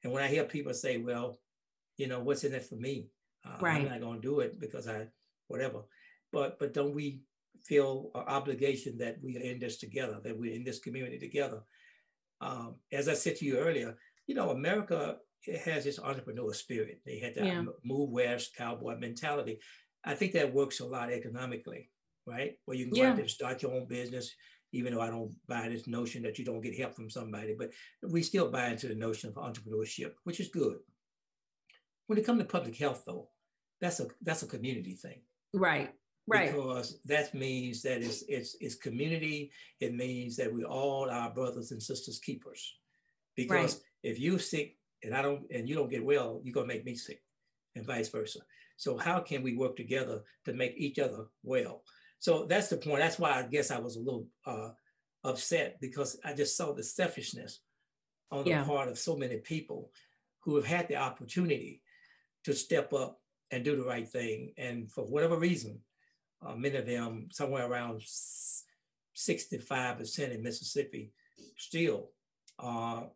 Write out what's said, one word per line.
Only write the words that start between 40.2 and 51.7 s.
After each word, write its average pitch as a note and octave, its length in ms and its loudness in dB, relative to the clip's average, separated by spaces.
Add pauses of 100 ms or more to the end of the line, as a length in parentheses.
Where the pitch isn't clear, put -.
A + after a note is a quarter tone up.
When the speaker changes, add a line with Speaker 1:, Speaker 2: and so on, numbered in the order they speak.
Speaker 1:
that A2+ 160 2
we A#2 120 -2
all C3+ 440 0
are A#2 240 0
brothers A#2+ 380 -2
and A2 120 -6
sisters - 360 -6
keepers. - 580 -8 (600)
Because E3 400 4
Speaker 2:
Right. - 60 -18 (280)
Speaker 1:
if - 80 -2
you're E3+ 200 4
sick - 380 -2 (260)
and - 120 -4
I C3+ 80 2
don't, C#3+ 280 2
and A#2 180 -2
you D3 60 0
don't C#3 160 2
get A#2+ 140 0
well, A#2+ 400 4
you're B2+ 80 -6
gonna B2 140 2
make A2+ 180 -2
me B2 100 -4
sick, - 280 -10 (540)
and A2 100 -6
vice A#2+ 220 0
versa. - 320 -4 (360)
So B2+ 200 0
how E3+ 240 2
can C#3+ 220 -2
we B2+ 140 0
work B2+ 200 2
together A#2 480 -2 (220)
to - 60 -2
make B2+ 240 0
each C#3+ 220 -2
other A2 280 0 (160)
well? A#2+ 420 0 (340)